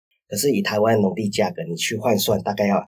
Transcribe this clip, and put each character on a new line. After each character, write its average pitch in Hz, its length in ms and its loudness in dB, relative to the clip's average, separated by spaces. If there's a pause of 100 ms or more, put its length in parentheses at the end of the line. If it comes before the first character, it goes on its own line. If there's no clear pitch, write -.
(300)
可 101 80 -6
是 139 140 2
以 101 100 2
台 107 180 -4
湾 110 220 4
农 95 120 2
地 104 160 -4
价 101 220 0
格， 82 160 -10
你 85 80 -6
去 - 220 -6
换 117 200 0
算 104 240 0
大 104 120 -4
概 104 120 0
要， 98 220 2